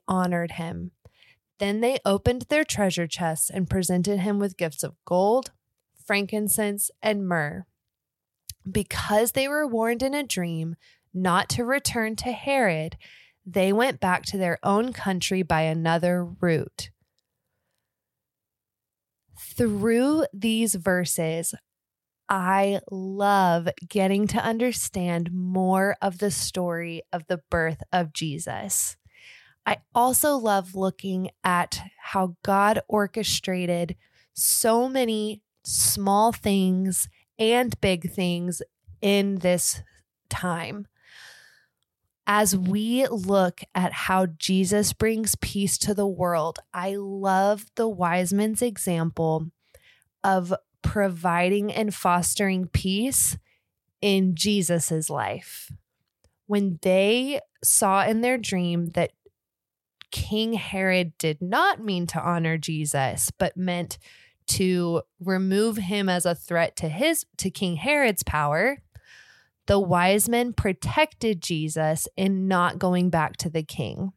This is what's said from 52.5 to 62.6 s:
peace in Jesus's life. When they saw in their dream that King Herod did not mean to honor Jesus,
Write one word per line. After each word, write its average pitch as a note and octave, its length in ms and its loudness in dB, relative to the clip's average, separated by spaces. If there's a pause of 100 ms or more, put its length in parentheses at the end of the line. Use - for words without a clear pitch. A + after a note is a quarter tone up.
peace G#3 720 0 (640)
in F#3+ 340 4
Jesus's E3+ 760 0
life. B2 600 -6 (760)
When G3+ 360 0
they G#3+ 580 2 (220)
saw G3 420 4
in A3+ 180 2
their B3+ 160 2
dream F3 560 0
that F3 180 0 (960)
King A3 440 -2
Herod F#3 640 0
did D#3 220 -2
not B3+ 440 0
mean F3+ 240 -2
to E3 120 -4
honor E3 380 0
Jesus, D3 800 -2